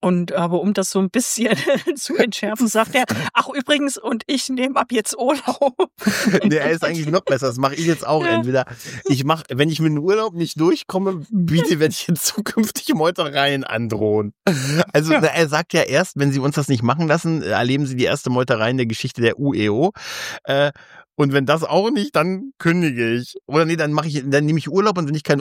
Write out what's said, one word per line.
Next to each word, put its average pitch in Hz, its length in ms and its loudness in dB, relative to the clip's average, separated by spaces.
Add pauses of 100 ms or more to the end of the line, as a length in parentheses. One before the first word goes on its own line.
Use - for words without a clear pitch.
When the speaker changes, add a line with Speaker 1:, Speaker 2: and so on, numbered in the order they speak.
Speaker 1:
Und, 175 320 0
aber 175 260 0
um 196 140 0
das 196 160 -2
so 196 100 0
ein 190 100 2
bisschen 262 460 0
<laughs> 285 400 0
zu 277 220 -4
entschärfen, 214 500 0
sagt 214 260 2
er: 254 120 2 (280)
„Ach, - 140 2
übrigens, 277 500 -2
und 233 300 -4
ich 269 220 -4
nehm 247 260 -2
ab 254 160 0
jetzt 240 260 -2
Urlaub.“ 277 800 0
<laughs> 196 460 0
Speaker 2:
Nee, 151 140 2
er 147 140 0
ist 165 120 -2
eigentlich 156 240 -2
noch 143 140 2
besser. 135 260 -2
Das 120 100 -2
mach 135 140 2
ich 156 140 -4
jetzt 165 200 0
auch 147 200 0
Speaker 1:
Ja. 339 80 2
Speaker 2:
entweder. 127 320 0 (420)
Ich 131 160 2
mach, 156 240 0
wenn 147 220 2
ich 156 100 -4
mit 160 140 2
dem 147 60 0
Urlaub 196 340 0
nicht 165 260 -6
durchkomme, 190 720 0
bitte 170 480 2
werde 156 140 2
ich - 120 -8
jetzt - 200 0
zukünftig - 680 -2
Meutereien 143 720 0
androhen. 107 680 0 (580)
Also, 156 220 2
Speaker 3:
Ja. 151 80 4
Speaker 2:
na, 160 60 4
er 156 200 2
sagt 151 240 -2
ja 165 120 2
erst, 156 360 0
wenn 143 140 4
sie 139 60 0
uns 139 160 0
das 147 120 0
nicht 117 160 2
machen 147 240 2
lassen, 165 340 0
äh, 92 100 -4
erleben 127 340 0
sie 131 100 -6
die 123 80 0
erste 127 260 0
Meuterei 123 420 2
in 131 60 -2
der 120 100 0
Geschichte 117 340 -6
der 113 180 2
U 139 140 0
E 104 160 0
O. 143 240 0 (500)
Äh, 143 300 0 (420)
und 143 160 2
wenn 139 140 2
das 156 180 2
auch 190 280 0
nicht, 294 240 -2
dann 190 420 0
kündige 143 560 0
ich. 123 320 -6
Oder 156 180 2
nee, 165 140 0
dann 151 160 0
mach 151 120 0
ich, 147 200 -4
dann 143 200 2
nehme 156 140 2
ich 143 100 -6
Urlaub 196 280 2
und 160 100 -2
wenn 151 80 -2
ich 156 80 -6
kein, 143 180 2